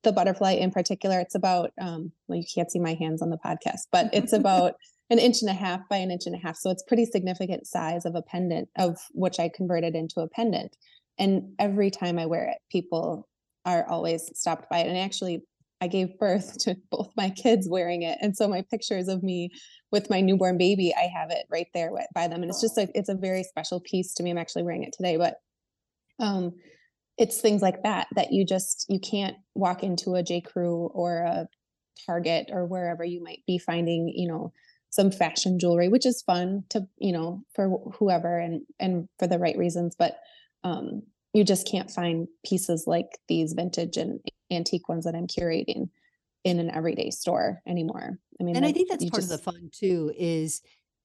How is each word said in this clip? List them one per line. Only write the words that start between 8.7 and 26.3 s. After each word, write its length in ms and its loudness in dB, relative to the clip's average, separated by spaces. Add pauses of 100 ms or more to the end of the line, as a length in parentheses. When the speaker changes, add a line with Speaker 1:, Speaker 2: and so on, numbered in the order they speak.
Speaker 1:
of 200 2 (160)
which 260 -2
I 160 0
converted 400 0
into 260 -4
a 80 -2
pendant. 480 -2 (420)
And 420 2
every 320 4
time 260 -2
I 80 -2
wear 220 0
it, 80 -2 (160)
people 560 -2 (360)
are 240 2
always 480 -2
stopped 320 -4
by 100 0
it. 100 2
And 100 0
actually, 440 -4 (400)
I 60 -2
gave 300 -2
birth 400 0
<laughs> 20 -2
to 160 0 (140)
both 280 -4
my 120 2
kids 380 4
wearing 340 0
it. 200 -2
And 120 2
so 140 2
my 140 0
pictures 460 -4
of 140 -2
me 280 -2 (420)
with 160 0
my 140 4
newborn 340 6
baby, 400 4
I 60 2 (120)
have 160 -6
it 200 -4
right 240 -2
there 140 -2
wi-, 260 -6
by 120 0
them. 160 -4
And 80 -4
it's 120 -4
just 160 0
Speaker 2:
Aw. 40 4
Speaker 1:
like, 120 -2
it's 160 -2
a 40 0
very 280 -2
special 380 -6
piece 340 -4
to 80 -6
me. 80 -2
I'm 80 -2
actually 240 -6
wearing 220 -4
it 120 -14
today, 220 0
but, 180 2 (840)
um, 340 0 (640)